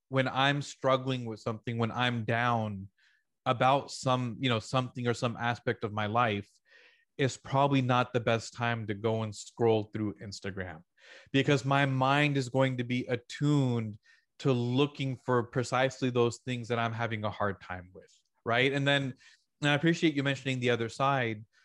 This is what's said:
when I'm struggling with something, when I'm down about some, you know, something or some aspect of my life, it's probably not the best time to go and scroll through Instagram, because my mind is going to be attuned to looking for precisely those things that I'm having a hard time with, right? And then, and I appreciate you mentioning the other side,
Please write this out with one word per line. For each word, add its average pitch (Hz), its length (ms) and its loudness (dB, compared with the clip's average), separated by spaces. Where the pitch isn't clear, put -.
when 131 180 2
I'm 139 360 2
struggling 131 640 0
with 110 120 -6
something, 117 400 -4
when 113 140 0
I'm 120 320 0
down 113 640 0
about 131 460 2
some, 127 480 -2
you 131 100 0
know, 113 80 2
something 123 480 -4
or 120 80 2
some 117 260 -2
aspect 117 440 -2
of 107 80 -6
my 107 140 -2
life, 107 420 0
it's 135 180 0
probably 139 460 2
not 123 300 2
the 120 80 0
best 113 320 0
time 117 360 -4
to 107 60 -4
go 110 280 -2
and 107 120 -6
scroll 113 580 0
through 107 220 -4
Instagram, 95 540 -10
because 135 320 4
my 139 220 4
mind 139 500 2
is 127 120 -2
going 131 300 0
to 123 60 -4
be 123 220 -2
attuned 123 920 0
to 139 120 2
looking 131 720 0
for 123 200 2
precisely 127 640 0
those 120 280 2
things 120 280 -8
that 117 140 -2
I'm 117 120 -2
having 110 320 -4
a 107 60 -4
hard 98 300 -4
time 92 340 -12
with, - 160 -20
right? 123 280 2
And 139 160 0
then, 139 260 0
and 143 100 2
I 147 40 4
appreciate 165 400 2
you 139 100 -2
mentioning 135 340 -2
the 123 120 2
other 117 180 0
side, 120 560 0